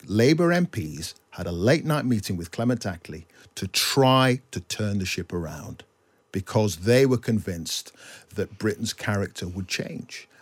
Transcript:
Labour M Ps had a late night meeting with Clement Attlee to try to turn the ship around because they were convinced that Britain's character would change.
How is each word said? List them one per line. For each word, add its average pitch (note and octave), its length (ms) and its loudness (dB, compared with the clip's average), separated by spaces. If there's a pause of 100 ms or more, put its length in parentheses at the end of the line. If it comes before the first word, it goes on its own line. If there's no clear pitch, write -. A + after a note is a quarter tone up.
Labour D#3 480 4
M F3 120 2
Ps E2+ 500 -8 (160)
had F2 160 -10
a F2 40 -4
late G#2+ 340 2
night D3+ 200 -2
meeting G#2+ 320 0
with E2+ 140 -10
Clement A#2+ 300 0
Attlee E2 440 -10 (300)
to F#2+ 120 -6
try C3 720 4 (120)
to - 100 -8
turn G#2 380 -4
the F#2 60 -2
ship F2+ 280 -6
around E2 500 -8 (480)
because G2+ 460 0
they A#2+ 280 6
were B2+ 120 4
convinced F#2+ 720 -4 (440)
that G2 240 -6
Britain's A2 340 -2
character - 540 -4
would F#2 200 -6
change. - 600 -8 (140)